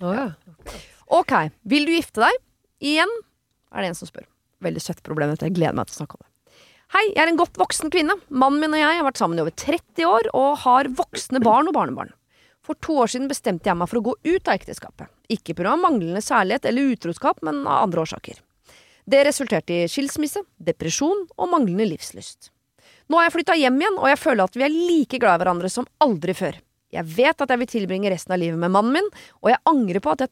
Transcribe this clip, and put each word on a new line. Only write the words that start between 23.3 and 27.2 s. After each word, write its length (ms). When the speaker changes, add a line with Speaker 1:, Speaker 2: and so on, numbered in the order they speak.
Speaker 2:
flyttet 240
hjem 220
igjen, 180
og 80
jeg 160
føler 240
at 80
vi 80
er 80
like 480
glad 160
i 80
hverandre 260
som 140
aldri 320
før. 240
Jeg 100
vet 400